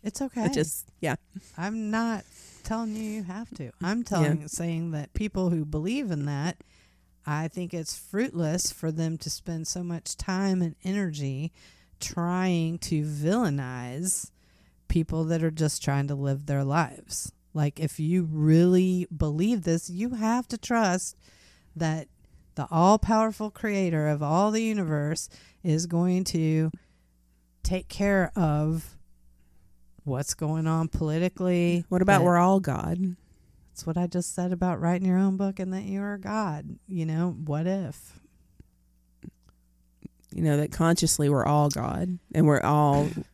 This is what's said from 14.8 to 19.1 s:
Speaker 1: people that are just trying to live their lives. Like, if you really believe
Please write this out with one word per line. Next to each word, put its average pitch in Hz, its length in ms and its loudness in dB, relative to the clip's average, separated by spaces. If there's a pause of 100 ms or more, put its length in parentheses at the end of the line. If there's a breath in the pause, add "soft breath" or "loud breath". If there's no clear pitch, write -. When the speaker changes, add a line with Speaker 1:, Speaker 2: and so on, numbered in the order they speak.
Speaker 1:
people 160 340 0
that 160 200 0
are 165 60 2
just 156 340 -2
trying 139 260 0
to 147 40 -2
live 139 320 -2
their 139 180 0
lives. - 680 -4 (240)
Like, 147 240 0
if 160 200 -4
you 170 320 2
really 180 760 6
believe 165 560 0